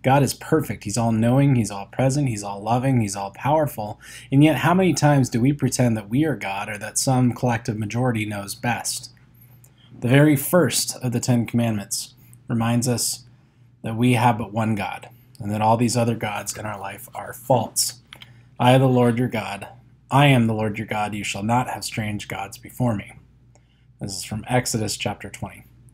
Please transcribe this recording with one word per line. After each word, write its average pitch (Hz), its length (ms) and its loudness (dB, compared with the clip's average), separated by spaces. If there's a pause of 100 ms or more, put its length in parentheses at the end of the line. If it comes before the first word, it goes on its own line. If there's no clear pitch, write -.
God 135 200 4
is 120 100 2
perfect. - 520 -2
He's 101 120 -6
all-knowing, 120 600 4
he's 107 160 0
all-present, 131 560 -2
he's 104 160 -6
all-loving, 117 560 0
he's 101 160 -2
all-powerful. 110 840 -4 (300)
And 139 140 8
yet, 151 140 4
how 160 160 2
many 185 200 4
times 147 340 4
do 117 120 -2
we 135 120 2
pretend 123 440 0
that 98 120 -8
we 131 160 2
are 147 120 0
God 101 320 -8
or 107 100 -8
that 107 200 -6
some 127 340 2
collective 117 440 -2
majority 110 480 -2
knows 101 300 -8
best? - 560 -6 (880)
The 120 100 -2
very 147 280 6
first - 600 0
of 123 160 -6
the 117 80 -2
Ten 120 260 0
Commandments 113 680 -4 (340)
reminds 117 380 0
us - 380 -4 (580)
that 113 140 -6
we 123 160 4
have 120 260 4
but 104 140 -8
one 110 240 0
God, - 320 -8 (320)
and 101 100 -8
that 104 100 -2
all 110 160 4
these 117 200 0
other 117 180 2
gods 104 420 -8
in 104 80 -12
our 107 160 -8
life 98 320 -14
are 101 220 -12
false. - 680 -2 (580)
"I, 127 200 6
the 135 80 4
Lord 123 320 4
your 123 100 0
God, 101 380 -6 (420)
I 139 180 6
am 127 200 6
the 113 60 0
Lord 107 240 -2
your 110 100 -8
God. 104 280 -4
You 104 100 -8
shall 101 180 -6
not 120 280 0
have 101 140 -10
strange 104 440 -6
gods - 300 -10
before - 360 -4
me." - 180 -8 (840)
This 101 160 -10
is - 100 -10
from 110 220 -8
Exodus 120 520 -2
chapter 101 320 -8
twenty. - 340 -14 (300)